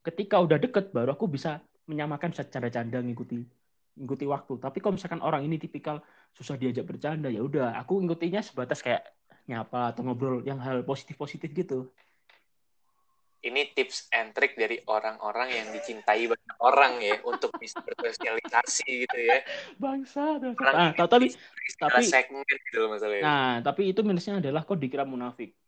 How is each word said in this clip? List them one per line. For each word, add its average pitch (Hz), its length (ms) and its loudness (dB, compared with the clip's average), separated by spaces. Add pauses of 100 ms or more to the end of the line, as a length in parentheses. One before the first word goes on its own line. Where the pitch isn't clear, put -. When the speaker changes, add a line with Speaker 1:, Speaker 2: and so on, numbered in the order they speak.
Speaker 1:
Ketika 202 400 2
udah 160 160 6
deket, 196 320 2
baru 123 240 0
aku 214 160 0
bisa 151 320 -4 (240)
menyamakan, 151 480 -4
bisa - 160 -8
canda-canda, 120 500 -4
ngikuti, 120 460 -6 (500)
ngikuti 135 300 -6
waktu. 139 320 -4
Tapi 135 240 -6
kalau 190 160 0
misalkan 175 240 -6
orang 147 240 0
ini 156 160 -2
tipikal 147 400 -8 (320)
susah 139 240 -10
diajak 123 260 -2
bercanda, 147 460 -4
ya 110 120 -2
udah, 131 360 -2
aku 175 240 0
ngikutinya 175 400 0
sebatas 131 400 -4
kayak 120 240 0 (400)
nyapa 120 480 -2
atau 123 100 -8
ngobrol 127 400 -2
yang 135 160 -4
hal 127 240 -2
positif-positif 143 680 -8
gitu. 135 400 -4 (1500)
Speaker 2:
Ini 139 320 -2
tips - 400 -2
and 110 240 0
trick 135 240 0
dari 113 240 0
orang-orang 110 720 -2
yang 110 160 -6
dicintai 110 560 0
banyak - 320 -2
orang 127 400 8
ya, 104 240 2
untuk 117 320 -4
bisa - 240 -10
bersosialisasi 123 1300 -2
gitu 127 100 -4
ya. 120 220 4 (400)
Speaker 1:
Bangsa, 277 640 -2
bangsa. 254 160 -6
Speaker 2:
Orang 143 160 4
Speaker 1:
Ah, 165 160 6
Speaker 2:
yang 170 160 2
Speaker 1:
tapi, 247 240 8
Speaker 2:
di-, - 80 -12 (400)
Speaker 1:
tapi, 127 240 6
Speaker 2:
segmen 131 400 2
gitu - 340 -4
loh 110 140 2
masalahnya. 104 320 -2
Speaker 1:
nah, 143 280 4 (120)
tapi 190 320 0
itu 220 80 2
minusnya 196 400 0
adalah 147 240 -2
kok 202 80 -2
dikira 139 320 -2
munafik. 123 480 -8 (140)